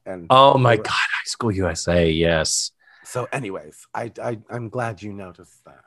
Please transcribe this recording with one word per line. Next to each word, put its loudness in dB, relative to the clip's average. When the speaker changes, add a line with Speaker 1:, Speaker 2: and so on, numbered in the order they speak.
Speaker 1:
And -12
Speaker 2:
Oh 8
my 6
Speaker 1:
they 2
were -10
Speaker 2:
God, -6
High -4
School -4
U 0
S -4
A, 4
yes. 0
Speaker 1:
So -8
anyways, -10
I, -8
I, -6
I'm -8
glad -6
you -12
noticed -18
that. -20